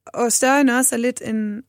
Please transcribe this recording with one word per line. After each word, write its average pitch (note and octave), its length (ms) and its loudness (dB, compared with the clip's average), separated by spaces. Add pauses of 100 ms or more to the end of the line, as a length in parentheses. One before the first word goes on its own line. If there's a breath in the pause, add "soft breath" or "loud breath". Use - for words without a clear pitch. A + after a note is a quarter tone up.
Og A#3 260 -2
Større C4+ 280 4
end C4+ 100 4
os B3+ 220 2
er B3 40 -4
lidt B3 280 -4
en G#3+ 440 -6